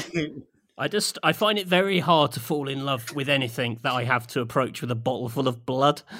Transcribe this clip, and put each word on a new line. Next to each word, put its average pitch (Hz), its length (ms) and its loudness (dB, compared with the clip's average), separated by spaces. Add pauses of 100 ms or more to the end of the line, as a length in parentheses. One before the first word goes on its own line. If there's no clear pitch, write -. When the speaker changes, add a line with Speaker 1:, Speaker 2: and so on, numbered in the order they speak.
(360)
Speaker 1:
<laughs> - 400 -20
Speaker 2:
I 139 120 -4
just, - 340 -4
I 160 100 4
find 214 260 2
it 190 80 -4
very 185 340 4
hard 151 320 4
to 123 80 -8
fall 143 280 -2
in 135 160 -4
love 135 300 -4
with 139 160 -4
anything 120 520 0
that 131 120 0
I 123 100 0
have 120 240 0
to 135 140 -2
approach 120 400 -2
with 123 80 -4
a 120 60 -2
bottle 120 340 -4
full 131 180 0
of 120 160 -2
blood. 139 380 2 (180)